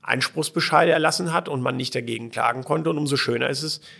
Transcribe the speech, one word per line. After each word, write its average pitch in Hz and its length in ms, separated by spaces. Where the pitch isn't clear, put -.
Einspruchsbescheide 160 920
erlassen 160 420
hat 170 160
und 139 120
man 127 140
nicht 127 200
dagegen 117 340
klagen 120 340
konnte. 156 260
Und 156 80
umso 143 200
schöner 127 320
ist 139 140
es, 156 180